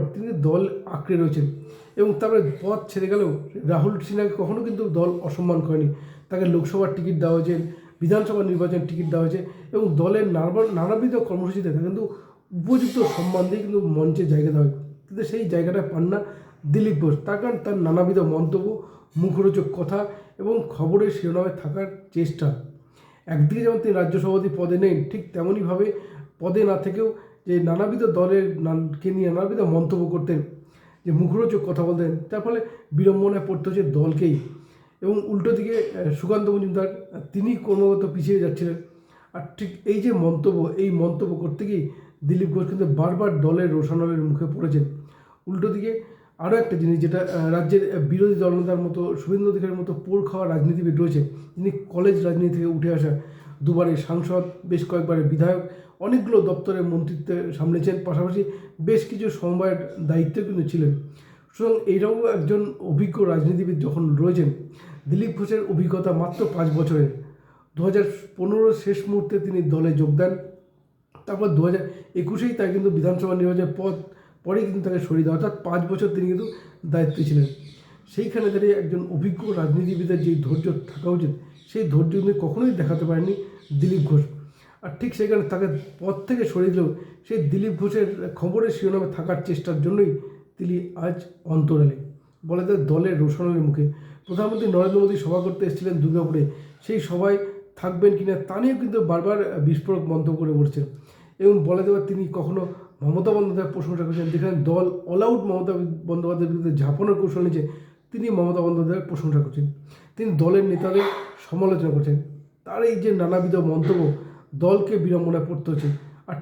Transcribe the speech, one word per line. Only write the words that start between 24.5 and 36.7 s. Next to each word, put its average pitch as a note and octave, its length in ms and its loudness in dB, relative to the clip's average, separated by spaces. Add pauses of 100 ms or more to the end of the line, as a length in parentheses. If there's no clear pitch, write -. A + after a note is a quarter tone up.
পদে F3 200 0
নেন, F3 320 2
ঠিক G3+ 240 -10
তেমনইভাবে F#3 600 0 (460)
পদে F#3 240 2
না F#3+ 140 2
থেকেও G#3+ 360 -2 (340)
যে F3 120 2
নানাবিধ G#3 440 2
দলের F3+ 580 2
নান-, D#3+ 400 0
কে F#3 100 -2
নিয়ে F#3 180 0
নানাবিধ G3 300 -2
মন্তব্য E3+ 460 2
করতেন, D#3 360 -2 (640)
যে F3 60 0
মুখরোচক F#3 540 2
কথা E3+ 180 -2
বলতেন, E3 340 0 (120)
তার G#3+ 120 -4
ফলে A3+ 180 -2 (320)
বিড়ম্বনায় G3 560 4
পড়তে F#3 220 -4
হচ্ছে F#3 140 2
দলকেই। D3+ 560 2 (640)
এবং G3+ 240 0
উল্টো G#3 260 0
দিকে, A3 260 0
আহ, F3+ 340 -2
সুকান্ত G#3 380 0
মজুমদার, F#3+ 380 0